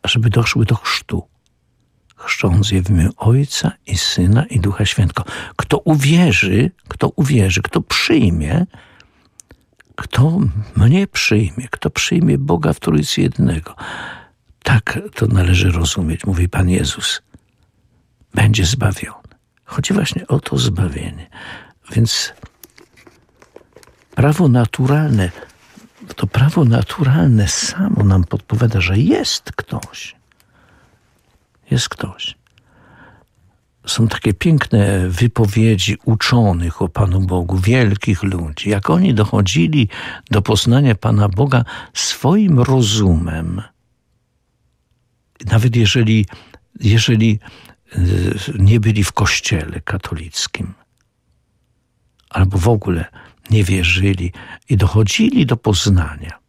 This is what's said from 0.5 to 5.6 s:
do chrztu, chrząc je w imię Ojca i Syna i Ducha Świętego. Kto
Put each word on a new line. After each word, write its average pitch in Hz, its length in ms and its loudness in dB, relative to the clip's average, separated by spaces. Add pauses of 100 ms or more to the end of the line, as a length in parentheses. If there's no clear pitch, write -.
do 113 100 0
chrztu, - 540 -8 (880)
chrząc 98 540 0
je 95 120 0
w 90 80 -4
imię 92 260 4
Ojca 135 560 0 (140)
i 95 120 -4
Syna 101 460 2
i 117 160 -2
Ducha 98 260 -2
Świętego. - 380 -2 (320)
Kto - 220 -2